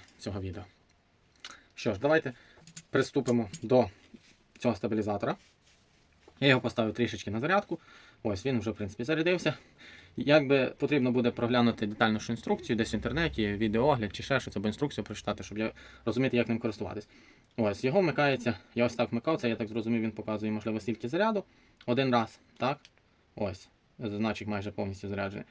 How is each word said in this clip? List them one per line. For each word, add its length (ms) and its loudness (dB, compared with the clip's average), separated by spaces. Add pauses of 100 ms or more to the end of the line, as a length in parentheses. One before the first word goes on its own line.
(180)
цього 240 -8
відео. 240 -8 (1080)
Що 200 -2
ж, 60 -8
давайте 340 2 (560)
приступимо 600 2 (120)
до 280 4 (680)
цього 160 0
стабілізатора. 600 -2 (1040)
Я 80 4
його 140 6
поставив 320 0
трішечки 380 -2
на 80 -4
зарядку. 400 0 (440)
Ось 220 -4
він 140 2
вже, 120 -2
в 40 -6
принципі, 280 -6
зарядився. 500 0 (640)
Якби 480 6
потрібно 460 2
буде 200 4
проглянути 560 2
детальнішу 460 0
інструкцію 420 -2
десь 180 0
в 20 2
інтернеті, 520 0
відеоогляд 680 2
чи 80 -10
ще 160 0
щось, 180 -8
або 100 -2
інструкцію 380 -4
прочитати, 380 -6
щоб 140 -12
я 140 0 (340)
розуміти, 320 2
як 100 4
ним 120 0
користуватись. 480 -6 (500)
Ось, 260 0
його 160 2
вмикається, 580 2 (180)
я 100 4
ось 100 0
так 160 0
вмикав, 300 -2
це, 80 0
я 60 0
так 120 -4
зрозумів, 340 0
він 100 -2
показує, 400 -4
можливо, 280 -2
стільки 300 -4
заряду. 340 0 (420)
Один 260 2
раз, 280 0 (180)
так? 220 -2 (560)
Ось, 340 -6 (300)
значить, 480 -4
майже 240 -4
повністю 360 -6
заряджений. 440 -6